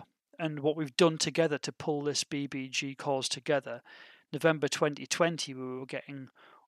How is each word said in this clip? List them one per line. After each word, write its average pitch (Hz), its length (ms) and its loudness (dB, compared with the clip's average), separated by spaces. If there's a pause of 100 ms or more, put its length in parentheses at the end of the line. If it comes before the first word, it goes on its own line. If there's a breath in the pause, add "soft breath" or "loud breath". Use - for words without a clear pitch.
(380)
and 151 220 -4
what 151 160 2
we've 147 220 -4
done 160 180 8
together 151 400 2
to - 160 -4
pull 147 300 -2
this 143 220 0
B 143 220 -4
B 135 220 -6
G 135 260 -4
cause 135 320 0
together. 131 540 -2 (540 loud breath)
November 151 340 4
twenty 147 380 0
twenty, 165 480 0
we 127 240 -8
were 135 80 -10
getting 135 420 -10 (400 soft breath)